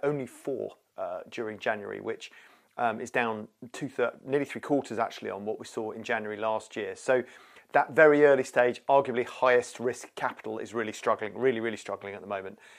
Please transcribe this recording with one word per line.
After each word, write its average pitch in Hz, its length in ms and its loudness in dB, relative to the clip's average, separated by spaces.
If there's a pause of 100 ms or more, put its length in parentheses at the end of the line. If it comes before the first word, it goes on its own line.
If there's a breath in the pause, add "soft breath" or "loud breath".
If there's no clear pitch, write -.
only 143 220 0
four, 107 460 -8 (260)
uh, 90 220 -6 (100)
during 107 300 -8
January, 101 420 -4
which, 110 280 -8 (480 soft breath)
um, 117 220 0
is 123 100 -8
down 113 380 -2 (240)
two-thirds, - 540 -2
nearly 135 200 0
three 113 160 -10
quarters 131 380 0
actually 110 300 -4
on 98 160 -8
what 110 140 -4
we - 60 -14
saw 107 260 -6
in 110 120 -12
January 107 340 -4
last 110 380 -4
year. 95 200 -6
So 127 280 2 (480 loud breath)
that 147 200 2
very 147 340 8
early 135 180 8
stage, 123 460 2
arguably 131 360 4
highest 123 540 2
risk 120 360 -6
capital 113 440 -6
is 101 140 -10
really 110 200 -4
struggling, 104 440 -2
really, 120 240 2
really 113 160 -4
struggling 98 360 -10
at 101 80 -12
the 98 60 -14
moment. 98 320 -8 (200 loud breath)